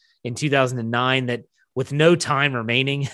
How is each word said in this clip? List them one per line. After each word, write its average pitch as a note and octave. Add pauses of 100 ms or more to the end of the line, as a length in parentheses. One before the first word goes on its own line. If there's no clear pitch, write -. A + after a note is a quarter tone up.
(220)
in A#2+
two D3
thousand C3
and A2+
nine B2+
that, A#2+ (300)
with B2
no D#3+
time C#3+
remaining C3